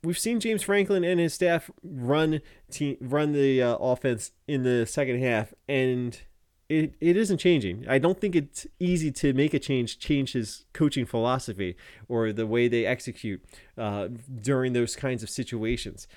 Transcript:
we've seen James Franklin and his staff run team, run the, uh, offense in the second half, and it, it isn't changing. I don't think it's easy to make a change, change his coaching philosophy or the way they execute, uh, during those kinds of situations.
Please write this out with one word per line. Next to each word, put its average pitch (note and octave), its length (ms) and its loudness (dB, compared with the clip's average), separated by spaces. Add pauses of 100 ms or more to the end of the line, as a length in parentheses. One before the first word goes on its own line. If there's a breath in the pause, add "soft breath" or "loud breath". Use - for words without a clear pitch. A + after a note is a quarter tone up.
we've E3+ 160 -4
seen A3+ 200 -2
James G#3+ 240 -2
Franklin G3 400 2
and F3 160 2
his E3 140 0
staff E3+ 380 0 (100)
run D3+ 600 0 (280 soft breath)
team, C#3+ 300 -4
run D3 320 0
the, C3+ 300 4
uh, B2 160 2
offense B2+ 540 0 (160)
in C#3 160 0
the B2 220 4
second B2+ 360 -2
half, A#2 320 0 (140)
and B2+ 520 0 (480)
it, D#3 320 0
it E3+ 160 4
isn't G3 220 2
changing. A#2+ 500 2
I C3+ 120 4
don't E3+ 200 2
think F#3 160 0
it's - 320 -2 (120)
easy F3 320 0
to C#3 220 2
make C#3+ 200 2
a C#3+ 60 0
change, B2 400 -2
change C#3 340 -2
his A2+ 400 -6
coaching C#3 320 0
philosophy A2+ 720 -2 (320 loud breath)
or A2+ 240 0
the A2 140 -2
way A#2+ 200 2
they A#2 180 2
execute, A2 580 -6 (340 loud breath)
uh, G2+ 320 -4 (320)
during B2+ 320 0
those A#2+ 240 0
kinds B2+ 260 -4
of G#2+ 60 -10
situations. A2+ 760 -6 (120)